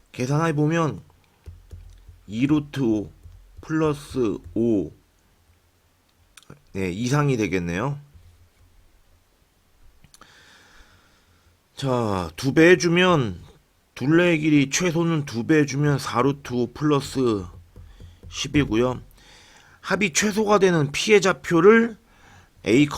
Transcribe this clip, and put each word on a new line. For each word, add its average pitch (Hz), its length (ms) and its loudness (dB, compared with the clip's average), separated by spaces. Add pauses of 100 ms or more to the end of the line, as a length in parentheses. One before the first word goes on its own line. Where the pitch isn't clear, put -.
(120)
계산해보면 151 920 -2 (1300)
이 113 200 -2
루트 147 340 -2
오 110 300 -2 (500)
플러스 147 760 -2 (180)
오, 107 360 0 (1800)
네, 95 180 -6
이상이 123 460 -2
되겠네요. 95 600 -4 (3750)
자, 110 600 -2
두 139 180 -2
배 160 180 8
해주면, 165 680 2 (540)
둘레의 165 440 2
길이 147 300 2
최소는 165 560 -2
두 110 220 -6
배 156 120 4
해주면 143 400 0
사 113 220 -2
루트 139 320 -2
오 120 200 -2
플러스 135 720 -2 (840)
십이고요. 127 720 -2 (800)
합이 185 340 -2
최소가 208 460 2
되는 170 320 2
P의 208 300 2
좌표를 196 760 4 (680)
A, 139 220 4 (100)